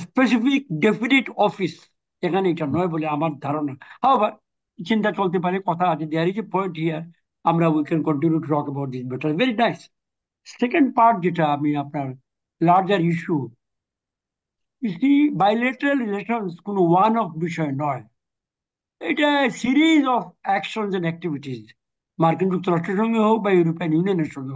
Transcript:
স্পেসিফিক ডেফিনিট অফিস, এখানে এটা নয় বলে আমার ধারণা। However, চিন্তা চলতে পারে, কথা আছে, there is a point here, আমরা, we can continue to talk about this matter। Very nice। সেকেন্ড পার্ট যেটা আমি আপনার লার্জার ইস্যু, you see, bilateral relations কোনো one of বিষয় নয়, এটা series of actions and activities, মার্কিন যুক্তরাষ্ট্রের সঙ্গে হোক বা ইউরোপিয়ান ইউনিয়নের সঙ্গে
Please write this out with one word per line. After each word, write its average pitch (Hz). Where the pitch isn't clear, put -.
স্পেসিফিক 254
ডেফিনিট 233
অফিস, 185
এখানে 185
এটা 165
নয় 180
বলে 156
আমার 156
ধারণা। 143
However, 233
চিন্তা 214
চলতে 185
পারে, 180
কথা 170
আছে, 151
there 160
is 196
a -
point 185
here, 165
আমরা, 165
we 156
can 165
continue 156
to 139
talk 147
about 139
this 127
matter। 131
Very 254
nice। 175
সেকেন্ড 254
পার্ট 233
যেটা 170
আমি 147
আপনার 139
লার্জার 185
ইস্যু, 170
you 220
see, 285
bilateral 247
relations 202
কোনো 202
one 185
of 202
বিষয় 160
নয়, 131
এটা 302
series 294
of -
actions 208
and 175
activities, 135
মার্কিন 165
যুক্তরাষ্ট্রের 175
সঙ্গে 226
হোক 214
বা 202
ইউরোপিয়ান 165
ইউনিয়নের 175
সঙ্গে 135